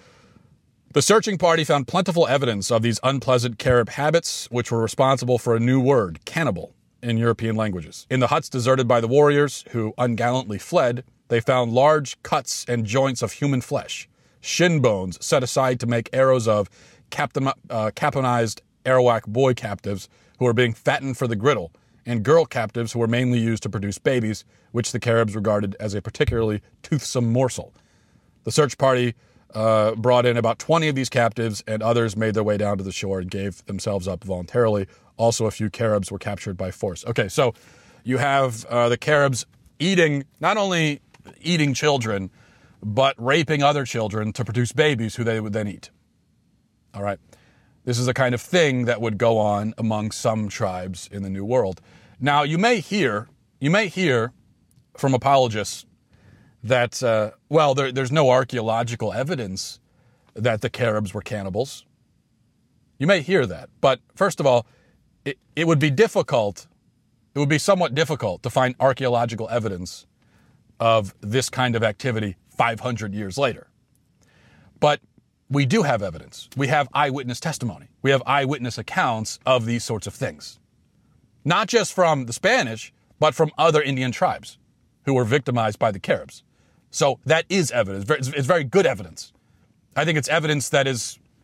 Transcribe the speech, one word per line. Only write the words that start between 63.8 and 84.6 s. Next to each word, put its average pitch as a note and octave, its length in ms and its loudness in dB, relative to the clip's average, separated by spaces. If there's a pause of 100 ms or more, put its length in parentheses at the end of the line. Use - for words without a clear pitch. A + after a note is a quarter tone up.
first F#3 240 0
of D#3 60 -2
all, B2 220 4 (580)
it, C#3 140 -8 (160)
it D#3+ 100 -2
would E3 140 4
be D3+ 100 4
difficult, C3+ 800 0 (640)
it C#3 60 -4
would C#3+ 100 0
be D3+ 80 2
somewhat F3+ 380 2
difficult B2+ 480 -2
to A#2+ 80 -4
find B2+ 280 2
archaeological A#2+ 680 0
evidence G#2 560 -6 (760)
of A2+ 400 2
this A2+ 300 -2
kind B2+ 260 -2
of A2+ 80 0
activity G#2+ 520 -2 (200)
five A#2 260 0
hundred A2 340 -6
years G#2 240 -6
later. B2+ 280 -2 (1120)
But D3 200 4 (500)
we C#3 160 2
do F#3 180 2
have B2 180 0
evidence. - 540 -12
We C3+ 120 -2
have C#3+ 260 0
eyewitness C3+ 460 -2
testimony. B2 480 -8 (140)
We C3+ 100 2
have C3 140 2
eyewitness C3 520 -2
accounts A#2 680 -2
of B2+ 200 2
these A#2 180 -2
sorts G#2+ 240 -6
of F#2+ 60 -10
things. - 460 -10 (840)
Not F#3 240 2
just A3 260 0
from D#3 320 2
the A#2 80 -8
Spanish, F#3 600 -2 (260)
but D3+ 160 2
from D#3 220 2
other D3+ 240 4
Indian C3 300 -2
tribes - 460 -4 (460)